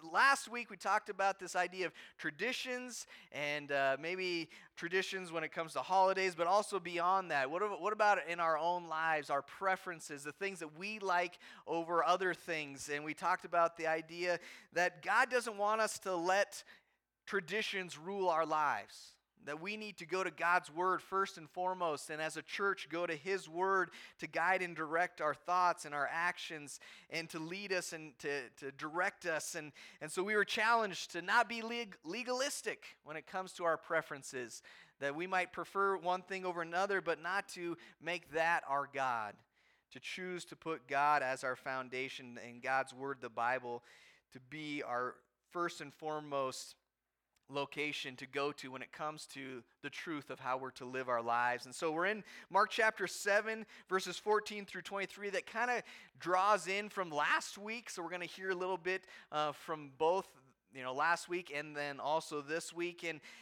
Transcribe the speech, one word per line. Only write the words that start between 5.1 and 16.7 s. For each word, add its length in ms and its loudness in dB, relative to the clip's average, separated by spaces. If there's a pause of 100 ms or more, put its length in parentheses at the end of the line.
when 120 -2
it 80 -6
comes 220 -4
to 60 -2
holidays, 560 4
but 100 2
also 340 4
beyond 520 2
that. 180 4
What 140 0
ab-, 160 -2
what 140 0
about 340 6
in 120 -2
our 180 4
own 300 0
lives, 440 2
our 100 4
preferences, 800 -4
the 80 -6
things 280 -4
that 180 -8
we 220 -8
like 400 2 (260)
over 380 2
other 320 4
things? 540 -6
And 140 -2
we 120 -4
talked 300 0
about 320 4
the 100 -2
idea 520 0 (340)
that 280 2
God 300 4
doesn't 260 0
want 240 2
us 180 0
to 160 -2
let 360 4 (760)